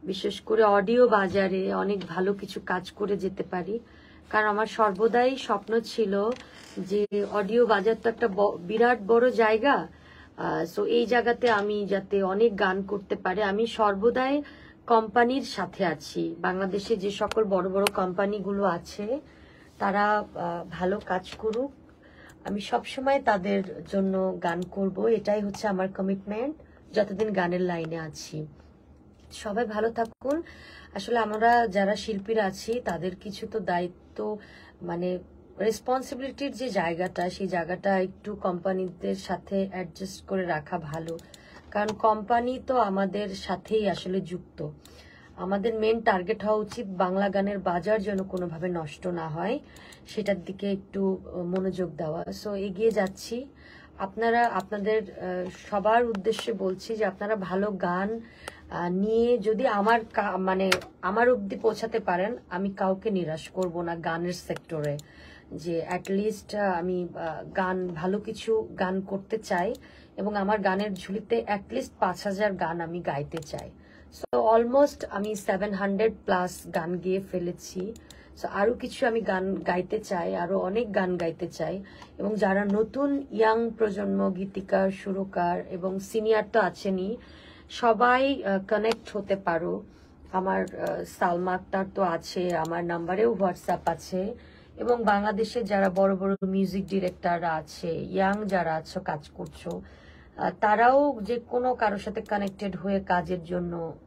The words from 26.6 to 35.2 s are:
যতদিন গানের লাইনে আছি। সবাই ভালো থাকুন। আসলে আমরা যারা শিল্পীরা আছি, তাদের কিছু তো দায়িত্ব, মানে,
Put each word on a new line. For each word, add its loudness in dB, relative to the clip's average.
যতদিন 0
গানের 2
লাইনে -2
আছি। -10
সবাই -2
ভালো 0
থাকুন। -2
আসলে -2
আমরা 4
যারা 2
শিল্পীরা 0
আছি, -2
তাদের -4
কিছু -12
তো -4
দায়িত্ব, -4
মানে, -2